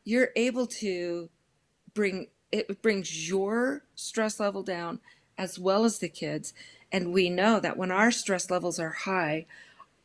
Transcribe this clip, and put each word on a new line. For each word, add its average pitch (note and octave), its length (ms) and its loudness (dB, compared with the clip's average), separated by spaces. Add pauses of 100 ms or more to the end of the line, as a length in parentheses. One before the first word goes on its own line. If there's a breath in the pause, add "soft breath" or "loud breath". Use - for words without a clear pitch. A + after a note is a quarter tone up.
you're A#3+ 300 2
able A#3+ 320 0
to F3 640 -4 (640)
bring, F#3+ 360 -2 (220)
it G3+ 320 -2
brings E3 460 0
your A3+ 540 0 (120)
stress - 460 -4
level G3 220 -2
down E3+ 380 -6 (380 soft breath)
as F#3 200 -6
well F#3+ 260 4
as A3 140 2
the F3 100 -4
kids. D#3 440 -6 (380 loud breath)
And F3+ 220 0
we F3+ 180 6
know G3 300 4
that E3+ 160 -2
when F#3 140 -2
our G#3 200 6
stress F#3+ 400 -2
levels F3 300 0
are D#3+ 100 -2
high, D#3+ 560 -2 (580 loud breath)